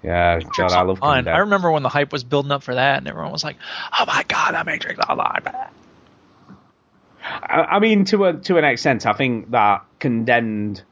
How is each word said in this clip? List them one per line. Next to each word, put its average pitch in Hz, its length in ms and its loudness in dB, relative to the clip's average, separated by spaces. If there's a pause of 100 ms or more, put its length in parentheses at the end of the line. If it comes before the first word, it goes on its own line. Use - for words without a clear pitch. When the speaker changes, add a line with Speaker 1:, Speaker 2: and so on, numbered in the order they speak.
Speaker 1:
Yeah, 87 360 2 (180)
God, 92 140 2
I 90 120 4
love 95 160 0
Speaker 2:
Fun. 139 180 2
Speaker 1:
Condemned. 82 180 0
Speaker 2:
I 165 40 4
remember 196 320 2
when 151 120 0
the 127 60 0
hype 143 220 0
was 139 120 -6
building 139 280 -2
up 139 120 -4
for 123 120 -6
that, 139 240 2
and 135 80 -10
everyone - 240 -8
was 156 120 -8
like, 151 140 -10 (420)
"Oh - 80 0
my - 200 -2
God, - 280 -2
that 165 100 -4
Matrix - 340 -8
Online." - 420 0 (1800)
Speaker 1:
I, - 380 -2 (120)
I 196 60 4
mean, 208 260 4
to 196 200 2
a, 175 80 2
to 170 240 0
an 151 80 4
extent, 127 400 0
I 110 80 4
think 120 380 -2
that 104 320 4 (160)
Condemned 113 920 0